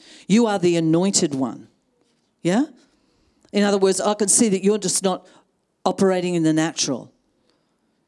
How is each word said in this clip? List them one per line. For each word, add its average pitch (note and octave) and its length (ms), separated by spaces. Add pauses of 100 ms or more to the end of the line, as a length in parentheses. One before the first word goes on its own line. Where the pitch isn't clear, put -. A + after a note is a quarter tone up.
(280)
You A3+ 180
are G3+ 140
the E3+ 180
anointed E3 580
one." A2+ 320 (760)
Yeah? G#3+ 240 (840)
In G3+ 120
other G3+ 140
words, F#3+ 220
"I - 140
can G3+ 160
see - 200
that F#3 140
you're G#3 140
just F#3+ 260
not F#3 220 (600)
operating F#3 500
in E3 80
the D#3 100
natural." C#3+ 580 (960)